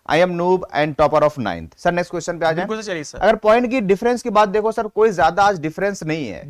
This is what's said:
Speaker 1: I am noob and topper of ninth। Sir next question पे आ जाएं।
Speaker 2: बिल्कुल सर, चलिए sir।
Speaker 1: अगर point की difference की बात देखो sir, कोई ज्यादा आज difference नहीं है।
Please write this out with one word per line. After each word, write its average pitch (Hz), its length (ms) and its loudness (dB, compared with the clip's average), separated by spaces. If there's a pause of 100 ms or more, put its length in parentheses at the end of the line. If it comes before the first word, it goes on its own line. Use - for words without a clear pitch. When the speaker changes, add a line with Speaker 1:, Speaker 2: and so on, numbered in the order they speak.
Speaker 1:
I 143 100 0
am 180 160 4
noob 180 280 0 (140)
and 151 200 0
topper 151 260 4
of 147 160 2
ninth। 85 400 -6
Sir 175 140 -2
next 175 180 -4
question 170 280 -6
पे 165 80 -2
आ 160 60 2
जाएं। 160 60 -2
Speaker 2:
बिल्कुल 214 180 -6
सर, 220 100 -12
चलिए 165 180 -8
sir। - 140 -18
Speaker 1:
अगर 214 180 2
point 226 340 4
की 254 100 0
difference 220 420 0
की 247 80 -4
बात 214 180 4
देखो 214 240 0
sir, 226 160 -4
कोई 220 240 2
ज्यादा 170 300 2
आज 196 180 2
difference 180 420 -4
नहीं 156 260 -4
है। 90 220 -12